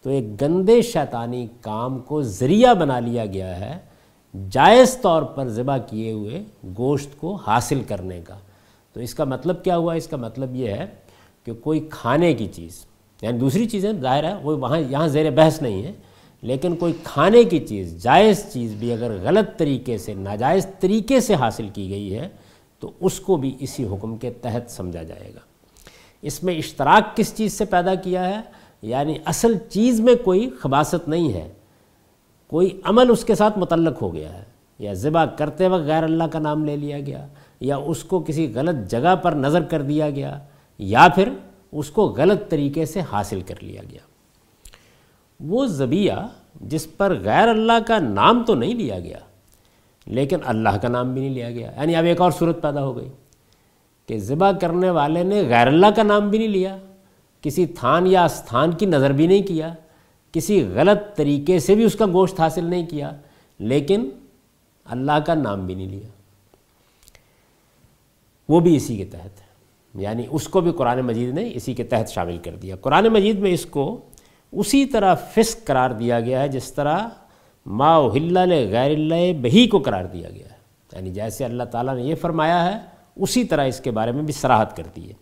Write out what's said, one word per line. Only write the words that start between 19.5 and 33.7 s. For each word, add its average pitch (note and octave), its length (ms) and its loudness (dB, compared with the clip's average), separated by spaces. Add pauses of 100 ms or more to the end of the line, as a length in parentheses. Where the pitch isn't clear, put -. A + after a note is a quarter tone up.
طریقے B2+ 380 -2
سے، G#2 160 -10
ناجائز A2+ 540 -2 (120)
طریقے A3 400 2
سے G#3+ 160 2
حاصل A#2 340 -2
کی G2 200 -10
گئی G2+ 300 -8
ہے E3+ 100 -10 (500)
تو - 200 -14
اس F#3 200 -2
کو F#3+ 160 0
بھی C3+ 240 -4
اسی C#3 240 -8
حکم G#2+ 340 -8
کے A#2+ 140 -8
تحت A#2 400 -8
سمجھا E2+ 320 -10
جائے F2 320 -18
گا۔ - 40 -20 (840)
اس D3+ 220 -10
میں F3+ 140 -2
اشتراک E3 600 2
کس - 200 -2
چیز G#3+ 160 -2
سے G#3+ 120 -4
پیدا F#3 300 0
کیا F3+ 340 -4
ہے؟ G#3+ 120 -6 (400)
یعنی C#3 320 -4 (120)
اصل G#3 320 2 (120)
چیز A3+ 320 2
میں A#3+ 220 8
کوئی G3 260 2 (100)
خباثت D3 480 0
نہیں D#3 260 0
ہے، E2 200 -8 (920)
کوئی F#3 360 0
عمل A#3+ 280 6
اس - 140 2
کے G#3+ 100 4
ساتھ G#3+ 220 2
متعلق E3 440 0